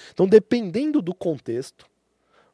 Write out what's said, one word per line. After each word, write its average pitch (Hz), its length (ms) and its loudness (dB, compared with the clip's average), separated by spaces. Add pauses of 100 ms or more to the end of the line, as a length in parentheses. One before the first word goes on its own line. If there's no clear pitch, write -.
(120)
Então, - 160 0
dependendo 226 720 2
do 175 100 -8
contexto, 135 720 -8 (680)